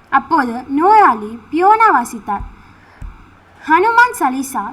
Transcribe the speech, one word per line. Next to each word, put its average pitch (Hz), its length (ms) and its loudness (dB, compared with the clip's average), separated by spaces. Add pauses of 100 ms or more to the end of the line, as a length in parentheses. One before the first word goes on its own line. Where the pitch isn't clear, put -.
(120)
அப்போது 262 420 -2 (180)
நோயாளி 294 580 2 (180)
பியோனா 427 420 2
வாசித்தார். 240 540 -4 (1160)
ஹனுமான் 453 560 2
சாலிசா 254 540 -4